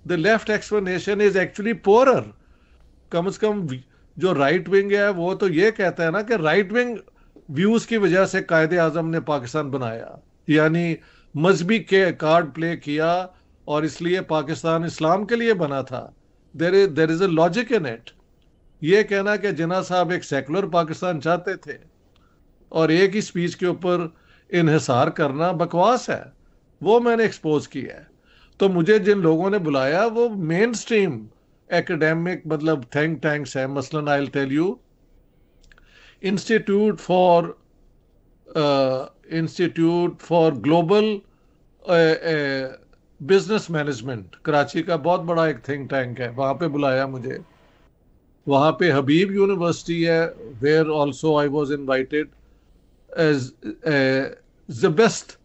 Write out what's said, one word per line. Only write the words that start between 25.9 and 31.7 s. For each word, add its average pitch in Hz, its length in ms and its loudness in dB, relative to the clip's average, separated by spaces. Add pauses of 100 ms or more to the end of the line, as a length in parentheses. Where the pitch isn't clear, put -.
है, 123 220 -8 (520)
वो 220 160 4
मैंने 233 260 2
एक्सपोज 151 420 -2
किया 127 280 -12
है। - 120 -20 (520)
तो 196 100 4
मुझे 185 300 4
जिन 202 180 4
लोगों 170 320 2
ने 202 100 0
बुलाया 151 460 0
वो 233 240 0
मेनस्ट्रीम 196 1000 -2 (460)